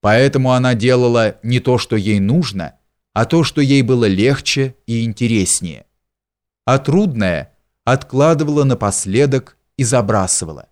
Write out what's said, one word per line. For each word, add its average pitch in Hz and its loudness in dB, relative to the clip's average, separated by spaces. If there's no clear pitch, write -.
Поэтому 127 2
она 127 2
делала 120 0
не 120 0
то, 123 0
что - -4
ей 104 0
нужно, 98 -2
а 113 0
то, 165 0
что - -4
ей 139 4
было 120 2
легче 127 0
и 117 -2
интереснее. 101 -2
А 131 2
трудное 120 -2
откладывала 147 0
напоследок 127 -2
и 131 -2
забрасывала. 101 -2